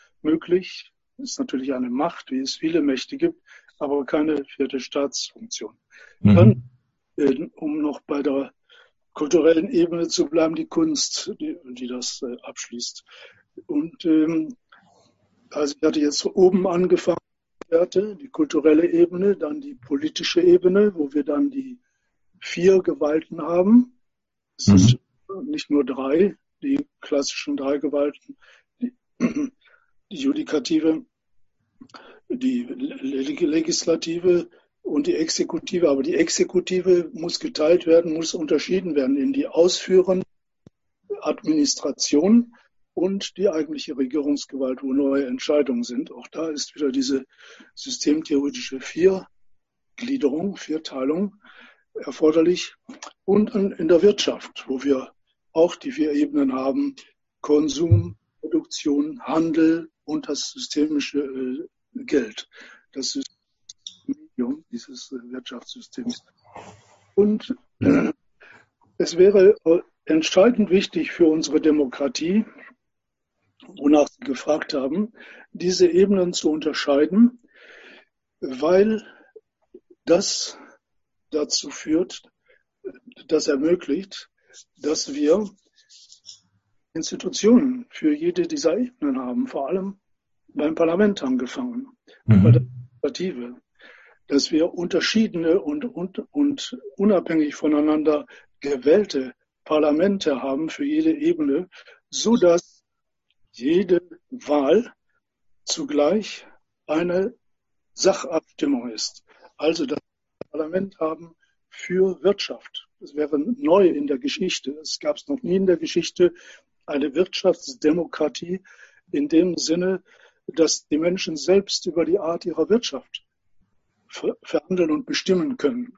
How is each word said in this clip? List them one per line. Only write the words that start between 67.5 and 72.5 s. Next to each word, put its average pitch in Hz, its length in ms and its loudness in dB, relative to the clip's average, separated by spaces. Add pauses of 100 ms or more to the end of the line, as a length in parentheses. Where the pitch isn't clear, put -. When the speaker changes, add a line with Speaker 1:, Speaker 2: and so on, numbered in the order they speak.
Speaker 1:
äh, 277 320 2 (880)
es 170 200 -2
wäre, 202 380 8 (100)
äh, 170 160 4 (240)
entscheidend 160 680 4
wichtig 175 400 0
für 170 160 4
unsere 156 340 2
Demokratie, 151 840 0 (1300)